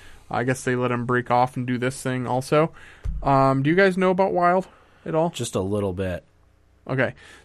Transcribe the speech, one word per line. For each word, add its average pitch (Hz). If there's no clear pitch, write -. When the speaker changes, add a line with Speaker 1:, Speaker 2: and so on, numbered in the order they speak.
Speaker 1:
I 113
guess 131
they 127
let 123
him 120
break 123
off 123
and 123
do 123
this 127
thing 127
also. 143
Um, 135
do 143
you 170
guys 190
know 185
about 190
Wild 175
at 165
all? 160
Speaker 2:
Just -
a 110
little 101
bit. 90
Speaker 1:
Okay. 127